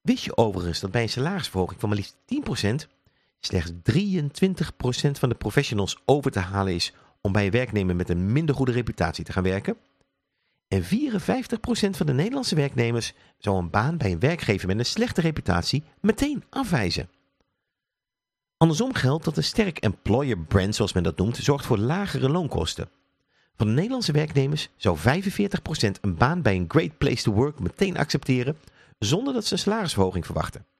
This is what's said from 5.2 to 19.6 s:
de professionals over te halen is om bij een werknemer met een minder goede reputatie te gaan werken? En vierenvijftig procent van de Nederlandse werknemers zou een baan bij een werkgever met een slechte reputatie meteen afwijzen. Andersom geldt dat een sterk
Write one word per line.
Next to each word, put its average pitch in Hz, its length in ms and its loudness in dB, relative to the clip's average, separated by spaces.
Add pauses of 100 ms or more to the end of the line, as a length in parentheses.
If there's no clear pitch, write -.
de 117 60 2
professionals 107 720 0
over 139 260 4
te 101 100 -2
halen 95 340 0
is - 180 -2 (280)
om 101 120 0
bij 104 120 4
een 98 60 2
werknemer 104 460 2
met 87 120 -2
een 90 240 2
minder 147 220 2
goede 131 180 0
reputatie 110 520 -2
te - 80 -12
gaan 95 100 0
werken? 95 340 0 (920)
En 95 160 0
vierenvijftig 233 760 -2
procent 214 360 0
van 175 100 0
de 147 60 2
Nederlandse 220 420 0
werknemers 120 580 0 (260)
zou 98 200 0
een 87 120 -2
baan 127 260 0
bij 110 160 0
een 82 80 -2
werkgever 117 460 0
met 95 120 0
een 120 80 0
slechte 220 340 -2
reputatie 151 640 0 (160)
meteen 269 500 0
afwijzen. 156 580 -2 (1500)
Andersom 165 380 4
geldt 143 300 0
dat 156 120 -2
een 151 80 -2
sterk 196 340 0